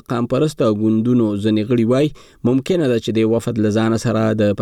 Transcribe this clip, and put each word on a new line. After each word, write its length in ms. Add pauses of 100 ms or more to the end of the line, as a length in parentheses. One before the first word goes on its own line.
(160)
قام 180
پرسته 380 (100)
ګوندونو 480 (140)
ځینې 260
غړي 240
وایي، 180 (400)
ممکنه 400
ده 80
چې 120 (100)
د 160
وفد 300
له 120
ځانه 280
سره 200 (160)
د 180